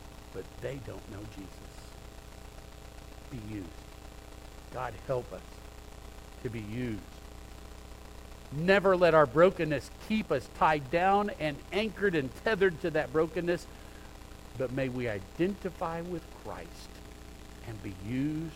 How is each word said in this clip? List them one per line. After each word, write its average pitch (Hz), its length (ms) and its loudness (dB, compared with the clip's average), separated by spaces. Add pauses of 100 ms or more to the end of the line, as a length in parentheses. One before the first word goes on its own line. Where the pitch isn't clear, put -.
(340)
but 95 100 -6 (180)
they 131 220 -6
don't 98 280 -10
know 101 100 -10 (140)
Jesus. 98 120 -10 (1800)
Be 107 240 -8
used. 92 140 -6 (1040)
God 123 180 -4 (140)
help 123 260 -2
us 90 80 -8 (1000)
to 127 80 -4
be 113 100 -6
used. 110 400 -4 (1500)
Never 185 440 8
let 175 180 10
our 156 120 12
brokenness 151 640 6 (180)
keep 214 220 2
us 135 160 2 (120)
tied 156 320 6
down 196 400 6 (100)
and 151 160 0 (160)
anchored 196 420 2
and 135 160 4 (140)
tethered 190 380 6
to 175 80 2
that 147 220 2
brokenness, 170 540 2 (920)
but 127 140 0
may 135 160 2
we 123 200 0
identify 165 960 -2
with 170 200 -4 (220)
Christ 90 460 -10 (760)
and 107 160 -8
be 98 120 -6 (120)
used 151 500 0